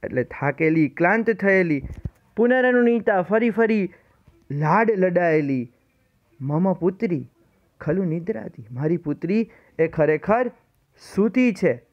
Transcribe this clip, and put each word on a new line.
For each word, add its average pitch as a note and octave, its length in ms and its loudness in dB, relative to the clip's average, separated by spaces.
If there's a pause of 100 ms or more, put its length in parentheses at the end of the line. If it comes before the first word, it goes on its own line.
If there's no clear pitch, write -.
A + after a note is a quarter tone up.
એટલે A#2 220 -4
થાકેલી, D#3 640 0
ક્લાંત G3+ 420 0
થયેલી, F#3 520 0 (540)
પુનરનુનીતા A#3+ 840 2
ફરી A3 280 0
ફરી G#3+ 420 0 (580)
લાડ D#3 400 2
લડાયેલી, E3 840 0 (680)
"મમ D#3 320 0
પુત્રી F3 580 -2 (500)
ખલુ F3+ 240 -2
નિદ્રાતિ", E3+ 680 -6
મારી D3+ 240 -2
પુત્રી E3+ 540 -4 (280)
એ E3 100 2
ખરેખર E3 640 0 (640)
સૂતી A#3 380 2
છે. D3 300 0 (100)